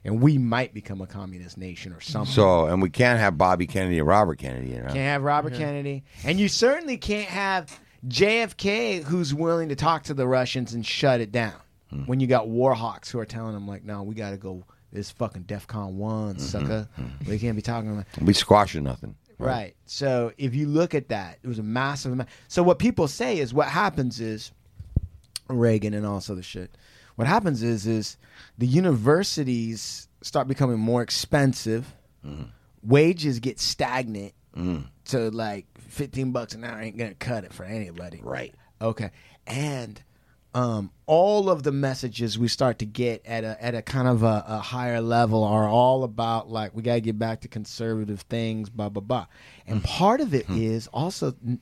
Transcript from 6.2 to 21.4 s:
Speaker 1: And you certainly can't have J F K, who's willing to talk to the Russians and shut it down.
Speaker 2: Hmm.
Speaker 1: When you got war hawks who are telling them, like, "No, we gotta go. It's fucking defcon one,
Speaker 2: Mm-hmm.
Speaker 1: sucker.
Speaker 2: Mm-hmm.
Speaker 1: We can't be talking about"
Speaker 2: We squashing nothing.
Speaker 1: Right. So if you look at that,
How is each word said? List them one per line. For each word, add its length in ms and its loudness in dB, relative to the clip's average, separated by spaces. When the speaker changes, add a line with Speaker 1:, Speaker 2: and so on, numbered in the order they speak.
Speaker 1:
And 160 2
you 80 4
certainly 480 2
can't 320 -4
have 500 -4
J 320 4
F 160 -6
K, 420 -2
who's 340 -2
willing 360 0
to 80 -2
talk 260 0
to 100 -8
the 140 0
Russians 460 0
and 120 -6
shut 360 2
it 100 -6
down. 220 -2
Speaker 2:
Hmm. 120 -8
Speaker 1:
When 180 0
you 80 2
got 220 4
war 240 4
hawks 380 -6
who 80 -4
are 60 -6
telling 280 -8
them, 120 -10
like, 200 -12
"No, 180 -8
we 100 -8
gotta 240 -8
go. 280 -10
It's 180 -8
fucking 360 -8
defcon 480 -8
one, 420 -4
Speaker 2:
Mm-hmm. 100 -8
Speaker 1:
sucker. 420 -4
Speaker 2:
Mm-hmm. 320 -8
Speaker 1:
We 80 -2
can't 160 -2
be 60 -4
talking 320 -4
about" 120 -6
Speaker 2:
We 120 6
squashing 500 4
nothing. 320 -6
Speaker 1:
Right. 360 -4
So 520 -2
if 160 -2
you 140 -2
look 280 2
at 140 -2
that, 340 -6